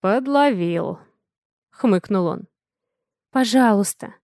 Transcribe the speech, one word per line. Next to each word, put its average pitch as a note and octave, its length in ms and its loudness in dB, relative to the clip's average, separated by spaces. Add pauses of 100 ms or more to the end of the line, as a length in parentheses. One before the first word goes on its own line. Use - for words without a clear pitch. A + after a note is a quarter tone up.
«Подловил», F#3+ 1000 0 (680)
хмыкнул F#3+ 560 -2
он. - 200 -8 (840)
«Пожалуйста». A#3 920 0